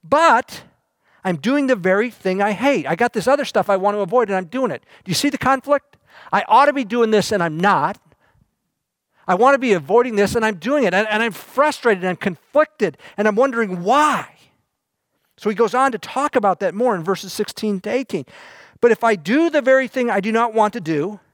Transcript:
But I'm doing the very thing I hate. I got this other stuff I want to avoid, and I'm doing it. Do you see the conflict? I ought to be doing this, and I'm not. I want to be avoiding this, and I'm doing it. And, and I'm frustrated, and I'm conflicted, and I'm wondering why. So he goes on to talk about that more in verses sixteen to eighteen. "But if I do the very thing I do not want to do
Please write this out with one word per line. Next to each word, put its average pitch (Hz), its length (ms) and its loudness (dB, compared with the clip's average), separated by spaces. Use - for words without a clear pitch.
But 269 600 2
I'm 180 140 -2
doing 269 300 0
the 254 80 2
very 196 340 0
thing 190 320 -4
I 208 100 0
hate. 202 360 -2
I 160 80 -2
got 233 180 -2
this 208 140 -2
other 277 180 2
stuff 196 240 -2
I 196 80 2
want 202 180 0
to 208 60 -4
avoid, 208 280 0
and 196 60 -2
I'm 185 100 -4
doing 240 260 -4
it. - 120 -10
Do 190 60 -8
you - 20 0
see 277 160 0
the 269 80 -4
conflict? 269 580 -2
I 196 140 0
ought 247 180 6
to 294 80 2
be 269 100 -4
doing 226 280 0
this, 208 200 2
and 202 120 0
I'm 160 160 -4
not. 180 400 0
I 185 80 2
want 247 180 4
to 277 60 0
be 240 140 0
avoiding 208 420 0
this, 202 200 2
and 226 80 0
I'm 220 120 -2
doing 254 280 -2
it. 180 120 0
And, 214 120 0
and 214 140 -2
I'm 233 100 -2
frustrated, 220 720 -2
and 185 60 -2
I'm 180 60 -4
conflicted, 196 840 -2
and 208 100 0
I'm 208 80 0
wondering 226 480 -2
why. 262 500 0
So - 100 -8
he 214 80 -2
goes 220 200 0
on 262 160 2
to 220 80 -10
talk 285 360 -6
about 202 260 0
that 180 120 -2
more 226 220 0
in 170 80 -6
verses 185 280 -6
sixteen 208 500 -6
to - 100 -10
eighteen. 220 340 -6
"But 240 100 4
if 226 140 2
I 226 120 2
do 247 360 0
the 294 100 2
very 262 260 2
thing 247 220 -4
I 202 120 0
do 208 100 -4
not 226 240 0
want 214 180 2
to 240 80 -8
do 160 380 -4